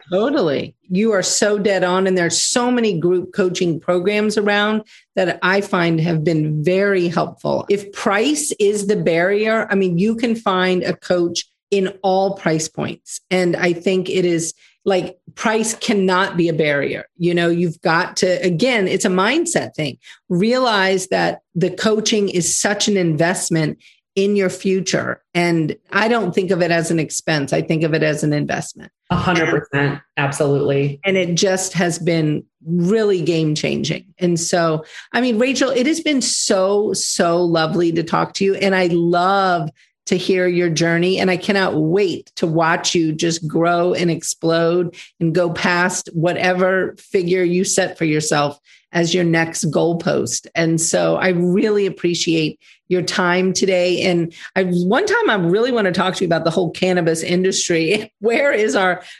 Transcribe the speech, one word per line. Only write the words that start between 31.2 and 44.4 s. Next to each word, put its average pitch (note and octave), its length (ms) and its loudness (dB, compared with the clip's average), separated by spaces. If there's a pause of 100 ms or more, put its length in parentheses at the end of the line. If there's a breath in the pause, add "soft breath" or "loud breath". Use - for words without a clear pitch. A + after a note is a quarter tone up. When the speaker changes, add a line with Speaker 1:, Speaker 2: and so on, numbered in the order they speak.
Speaker 1:
just F#3 380 0
has E3+ 260 -2
been D#3 440 -2 (220)
really F#3 560 0
game D#3+ 340 0
changing. D3 500 -4 (120)
And F3 220 0
so, E3 440 0 (300 loud breath)
I A#3+ 80 0
mean, B3 160 0
Rachel, C4 320 0
it B3+ 160 0
has D#4+ 160 0
been D4 200 0
so, G3+ 720 0
so F3 500 0
lovely E3 500 0
to E3 100 0
talk E3 320 -2
to - 80 -2
you. G3 120 2
And G3 200 0
I F#3 120 2
love F3 840 2 (380 soft breath)
to F#3+ 100 2
hear F3+ 300 0
your F3 220 0
journey. E3+ 500 2
And F#3+ 120 2
I F3+ 60 0
cannot G3 380 0
wait D#3+ 600 0
to F3+ 100 -2
watch E3 480 0
you D#3+ 180 0
just E3 340 -4
grow F3 460 0
and F3 180 0
explode E3 840 -2 (240 loud breath)